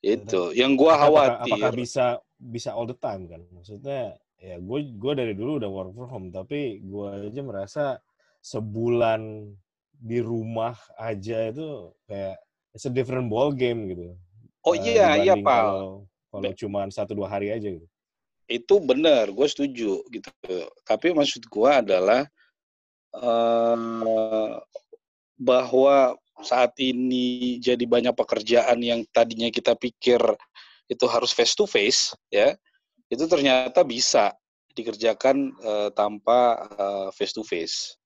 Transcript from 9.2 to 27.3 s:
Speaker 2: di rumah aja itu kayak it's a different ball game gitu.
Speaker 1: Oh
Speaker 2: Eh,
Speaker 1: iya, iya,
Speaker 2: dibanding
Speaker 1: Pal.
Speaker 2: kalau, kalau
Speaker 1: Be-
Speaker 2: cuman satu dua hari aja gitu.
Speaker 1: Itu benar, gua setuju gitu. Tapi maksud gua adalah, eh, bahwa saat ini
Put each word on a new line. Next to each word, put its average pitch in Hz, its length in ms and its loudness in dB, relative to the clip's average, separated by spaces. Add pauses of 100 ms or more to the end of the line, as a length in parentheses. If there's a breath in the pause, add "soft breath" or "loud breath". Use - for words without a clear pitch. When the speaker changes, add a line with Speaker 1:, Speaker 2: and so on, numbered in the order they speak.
Speaker 2:
di 117 240 -4
rumah 113 560 -4 (180)
aja 113 540 -6
itu 123 420 -12 (140)
kayak 98 320 -10 (340)
it's - 160 -20
a 127 60 -4
different 127 340 -2
ball 120 240 0
game 120 400 -2
gitu. 87 240 -10 (480)
Speaker 1:
Oh 170 140 4
Speaker 2:
Eh, 233 180 -2
Speaker 1:
iya, 175 240 6
iya, 185 160 6
Speaker 2:
dibanding 101 80 0
Speaker 1:
Pal. 123 240 4
Speaker 2:
kalau, 95 240 -4 (400)
kalau 101 140 -10
Speaker 1:
Be- 98 100 -6
Speaker 2:
cuman 101 380 -6
satu 104 240 -6
dua 98 160 -6
hari 101 180 -4
aja 107 160 -6
gitu. 85 220 -10 (580)
Speaker 1:
Itu 120 320 2
benar, 131 540 4
gua 131 160 0
setuju 123 640 -4
gitu. - 180 -14 (540)
Tapi 165 320 0
maksud 127 340 -2
gua 131 320 4
adalah, 101 460 2 (880)
eh, 113 1400 0 (840)
bahwa 127 720 4 (300)
saat 123 320 2
ini 123 880 -2